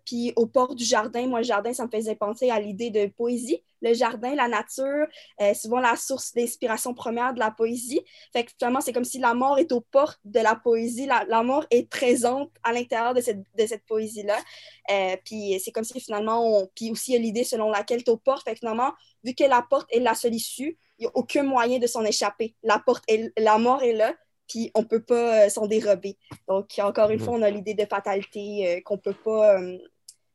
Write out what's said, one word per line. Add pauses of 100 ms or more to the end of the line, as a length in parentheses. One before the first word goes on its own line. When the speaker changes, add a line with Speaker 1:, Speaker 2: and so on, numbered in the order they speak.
Speaker 1:
puis
au
port
du
jardin,
moi,
le
jardin,
ça
me
faisait
penser
à
l'idée
de
poésie. (200)
Le
jardin,
la
nature, (340)
euh,
souvent
la
source
d'inspiration
première
de
la
poésie. (300)
Fait
que
finalement,
c'est
comme
si
la
mort
est
aux
portes
de
la
poésie.
La,
la
mort
est
présente (100)
à
l'intérieur
de
cette, (160)
de
cette
poésie-là. (540)
Euh, (100)
puis
c'est
comme
si
finalement,
on,
puis
aussi
il
y
a
l'idée
selon
laquelle
t'es
aux
portes.
Fait
que
finalement, (300)
vu
que
la
porte
est
la
seule
issue, (220)
il
n'y
a
aucun
moyen
de
s'en
échapper.
La
porte
est,
la
mort
est
là, (360)
puis
on
peut
pas,
euh,
s'en
dérober. (320)
Donc,
encore
une
Speaker 2:
Mhm.
Speaker 1:
fois,
on
a
l'idée
de
fatalité,
euh,
qu'on
peut
pas,
euh, (580)